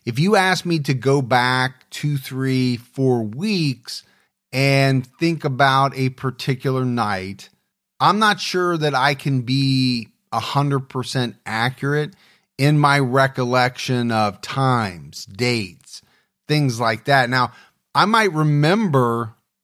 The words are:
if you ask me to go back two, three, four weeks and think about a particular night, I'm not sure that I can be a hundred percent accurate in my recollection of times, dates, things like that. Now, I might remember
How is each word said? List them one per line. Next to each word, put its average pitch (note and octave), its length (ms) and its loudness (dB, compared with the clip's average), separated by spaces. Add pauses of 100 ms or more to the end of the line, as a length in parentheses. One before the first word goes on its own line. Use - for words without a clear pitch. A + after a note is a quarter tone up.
if A#2+ 140 -4
you G3 160 2
ask F#3 300 2
me E3+ 140 0
to C#3 140 -2
go C3+ 300 2
back B2+ 680 0
two, D3 280 -4
three, C3 600 -2
four B2 460 0
weeks D3+ 800 -4 (480)
and C3+ 560 2 (120)
think E3 240 0
about C3+ 540 2
a C3 120 -2
particular C3 760 -4
night, G2+ 640 -4 (500)
I'm F#3 200 4
not G#3+ 200 2
sure F3+ 380 0
that D3+ 160 0
I C3+ 220 2
can C#3 260 -2
be C3 680 0 (220)
a A2+ 80 -4
hundred C#3 500 -2
percent B2 460 -6 (100)
accurate C3 680 -4 (460)
in D3 180 4
my C#3+ 220 4
recollection B2+ 1120 0
of G#2+ 300 0
times, A2 840 -4
dates, G#2+ 800 -6 (440)
things C#3+ 320 0
like A2+ 260 0
that. C3 240 2
Now, B2 240 0 (420)
I D#3 100 4
might G#3+ 280 2
remember D3 1000 0 (300)